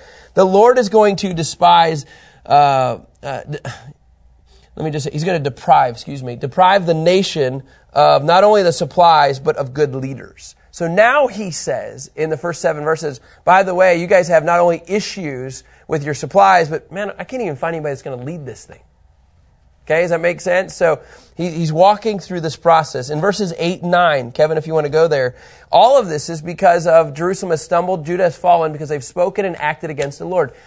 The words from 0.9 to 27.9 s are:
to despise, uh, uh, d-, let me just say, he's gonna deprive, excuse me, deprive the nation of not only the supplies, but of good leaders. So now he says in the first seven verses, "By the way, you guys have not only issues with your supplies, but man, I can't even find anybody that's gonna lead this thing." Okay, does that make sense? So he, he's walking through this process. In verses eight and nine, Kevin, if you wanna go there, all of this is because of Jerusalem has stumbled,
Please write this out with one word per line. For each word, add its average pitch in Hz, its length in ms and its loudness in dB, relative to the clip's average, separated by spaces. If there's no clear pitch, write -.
to 185 180 -6
despise, 165 720 2
uh, 135 520 2
uh, 135 200 -10
d-, 147 160 -12
let - 80 -8
me 156 80 -4
just 147 120 -6
say, 156 60 -8
he's 147 140 -6
gonna 175 160 -2
deprive, 139 560 2
excuse 139 260 -14
me, 123 140 -10
deprive 185 500 2
the 165 80 2
nation 160 680 0
of 147 300 4
not 175 220 4
only 208 180 4
the 170 100 2
supplies, 151 680 2
but 151 160 -2
of 131 180 -8
good 139 220 -2
leaders. 131 580 -12
So - 160 -8
now 233 400 2
he 202 240 -8
says 120 640 -8
in 156 160 -4
the 156 60 -4
first 170 240 -8
seven 156 240 -2
verses, 151 360 -4
"By 190 200 4
the 190 100 -4
way, 180 260 4
you 180 60 -4
guys 175 220 2
have 160 160 4
not 175 160 2
only 175 260 2
issues 143 760 -8
with 147 160 -4
your 147 100 -6
supplies, 180 540 2
but 156 240 -10
man, 202 260 -8
I 180 60 -12
can't 254 180 -10
even 160 140 -6
find 165 180 -6
anybody 151 160 -6
that's 139 120 -10
gonna 127 200 -12
lead 143 240 -12
this 110 180 -16
thing." - 160 -20
Okay, 160 180 0
does 175 80 -2
that 170 100 -2
make 170 200 -2
sense? 180 360 -2
So 165 240 0
he, 175 160 -4
he's 160 220 -4
walking 202 480 2
through 175 220 -8
this 156 140 -6
process. 151 540 0
In 151 100 -4
verses 185 360 -2
eight 175 240 -4
and 175 100 -6
nine, 156 400 2
Kevin, 156 260 0
if 156 120 -6
you 160 60 -4
wanna 147 160 0
go 160 180 2
there, 131 260 -2
all 240 260 6
of 214 100 0
this 151 200 -6
is 165 140 -10
because 170 440 2
of 160 280 4
Jerusalem 180 360 -4
has 160 140 -2
stumbled, 175 420 -2